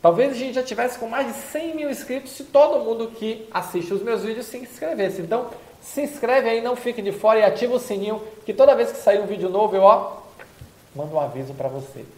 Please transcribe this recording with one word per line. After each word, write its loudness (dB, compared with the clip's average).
Talvez 4
a -6
gente -6
já 0
tivesse -4
com -8
mais -4
de -8
cem -8
mil -4
inscritos -8
se -16
todo 4
mundo -4
que -8
assiste -4
os -2
meus -2
vídeos -6
se -14
inscrevesse. -6
Então, -2
se -6
inscreve 0
aí, 0
não -2
fique -6
de -4
fora 4
e 6
ativa 2
o 0
sininho, -4
que -6
toda 8
vez 2
que -10
sair 4
um -4
vídeo -4
novo, 2
eu, 6
ó, 6
mando -10
um 2
aviso -6
pra -8
você -12